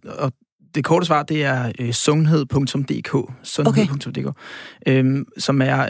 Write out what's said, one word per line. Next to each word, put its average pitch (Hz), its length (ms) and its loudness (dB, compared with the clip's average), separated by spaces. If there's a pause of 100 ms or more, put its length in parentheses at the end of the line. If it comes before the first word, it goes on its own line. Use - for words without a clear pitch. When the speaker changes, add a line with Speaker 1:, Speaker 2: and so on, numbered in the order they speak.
(180)
Speaker 1:
og 139 140 -2 (420)
det 147 100 0
korte 175 220 4
svar, 151 160 2
det 151 220 -2
er, 127 340 -2
øh, 120 140 -4
sundhed.dk, 147 1400 0 (120)
sundhed.dk, 143 840 0
Speaker 2:
Okay. 139 60 -6 (540)
Speaker 1:
øhm, 131 380 2 (140)
som 139 240 2
er, 135 280 0